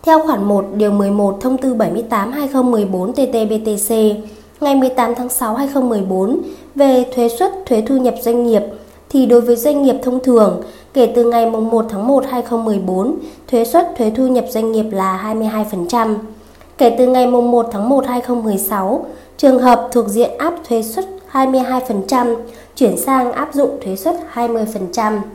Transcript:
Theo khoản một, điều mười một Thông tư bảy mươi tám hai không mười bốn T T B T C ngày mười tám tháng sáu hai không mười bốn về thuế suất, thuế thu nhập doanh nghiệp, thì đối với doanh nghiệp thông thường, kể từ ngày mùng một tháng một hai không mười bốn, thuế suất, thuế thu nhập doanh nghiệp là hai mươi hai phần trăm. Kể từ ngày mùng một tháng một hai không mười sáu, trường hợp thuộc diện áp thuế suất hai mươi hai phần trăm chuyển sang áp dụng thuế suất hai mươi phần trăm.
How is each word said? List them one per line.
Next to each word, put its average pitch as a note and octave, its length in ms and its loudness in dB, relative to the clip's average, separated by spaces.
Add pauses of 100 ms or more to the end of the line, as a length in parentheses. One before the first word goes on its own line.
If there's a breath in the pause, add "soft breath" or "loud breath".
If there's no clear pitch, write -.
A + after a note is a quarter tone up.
Theo D#4+ 240 4
khoản A3 180 -2
một, G3+ 200 2 (100)
điều G#3 160 2
mười G3+ 200 2
một G3+ 300 0
Thông B3+ 180 0
tư C4 160 0
bảy G#3+ 160 0
mươi G#3+ 200 -2
tám A3 220 -2
hai C#4+ 160 -4
không B3+ 220 0
mười G#3+ 140 2
bốn F#3+ 280 -4
T - 40 -4
T B3+ 180 0 (160)
B - 20 -2 (120)
T A3 40 -2 (200)
C - 20 -4 (720 loud breath)
ngày C#4 120 2
mười C4 140 4
tám A#3+ 260 0
tháng B3 140 -6
sáu A3+ 260 -4
hai C#4 140 -2
không C4+ 200 0
mười G#3+ 120 0
bốn F#3+ 400 0 (340 loud breath)
về C4 300 4 (100)
thuế A#3+ 140 2
suất, F#4 240 0 (140)
thuế A3 200 0
thu C#4 100 0
nhập B3 260 2
doanh A#3+ 240 0
nghiệp, A3 160 2 (460 loud breath)
thì C4 180 4
đối A#3+ 140 8
với A#3+ 160 2
doanh C#4+ 260 0
nghiệp C4 200 2
thông B3+ 220 -2
thường, G#3+ 380 4 (320 loud breath)
kể A#3 220 4
từ A#3+ 140 4
ngày A3+ 200 2
mùng A3 200 -2
một A3 180 2
tháng G#3+ 200 -4
một C#4 220 2
hai B3 120 -4
không A#3 220 -4
mười G#3+ 140 0
bốn, F#3 380 -2 (340 loud breath)
thuế A#3 140 2
suất, E4+ 240 2 (100)
thuế A3 120 0
thu C4 160 0
nhập B3 240 2
doanh A3 220 -2
nghiệp A3 180 0
là F#3+ 260 -2
hai G#3+ 180 -6
mươi A3 120 -2
hai G#3+ 240 -2
phần F3+ 180 -4
trăm. A3 280 0 (640 loud breath)
Kể - 200 4
từ B3+ 80 4
ngày B3+ 200 4
mùng A#3+ 240 2
một A#3 220 2
tháng G#3 160 -4
một C4+ 180 2
hai B3 140 -2
không A#3+ 240 -4
mười G3+ 140 0
sáu, G3 480 -2 (300 loud breath)
trường C4 220 4
hợp B3 340 4
thuộc A3 160 2
diện A3 300 0
áp E4+ 160 -2 (140)
thuế A3+ 140 0
suất F#4 240 -6 (200)
hai C4+ 200 0
mươi C4 140 2
hai B3+ 280 -2
phần G3+ 200 -2
trăm A#3+ 260 2 (420 loud breath)
chuyển G3 200 2
sang - 360 0
áp D4 220 -6
dụng C#4 160 2 (140)
thuế F#3+ 120 -6
suất F4 200 -2 (120)
hai A#3+ 200 -4
mươi A3+ 240 -2
phần F#3+ 200 -8
trăm. G#3+ 280 -2 (140)